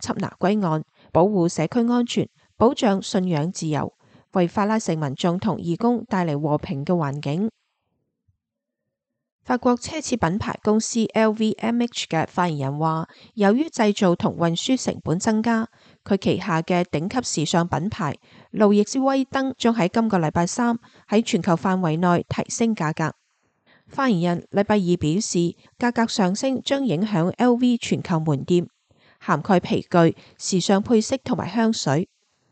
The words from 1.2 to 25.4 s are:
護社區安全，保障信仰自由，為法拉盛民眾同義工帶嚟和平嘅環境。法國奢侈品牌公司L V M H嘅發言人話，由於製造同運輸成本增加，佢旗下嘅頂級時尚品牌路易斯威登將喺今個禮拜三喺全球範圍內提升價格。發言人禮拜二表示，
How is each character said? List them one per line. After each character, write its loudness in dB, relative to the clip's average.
護 2
社 -2
區 0
安 2
全， -2
保 4
障 2
信 -2
仰 0
自 -6
由， -2
為 2
法 -2
拉 0
盛 -2
民 -4
眾 0
同 -2
義 -4
工 0
帶 0
嚟 -2
和 0
平 -6
嘅 0
環 -2
境。 -2
法 0
國 2
奢 -8
侈 -2
品 0
牌 -6
公 2
司 -2
L 4
V 0
M -2
H -6
嘅 -2
發 -2
言 -4
人 -4
話， -2
由 4
於 0
製 0
造 4
同 -2
運 0
輸 0
成 -6
本 -2
增 0
加， 0
佢 0
旗 0
下 -2
嘅 0
頂 -4
級 -4
時 -2
尚 0
品 -4
牌 -6
路 4
易 6
斯 -4
威 2
登 -4
將 2
喺 2
今 0
個 2
禮 0
拜 0
三 -2
喺 4
全 -2
球 2
範 0
圍 0
內 2
提 -4
升 0
價 -2
格。 -4
發 -2
言 2
人 -8
禮 2
拜 2
二 2
表 0
示， -2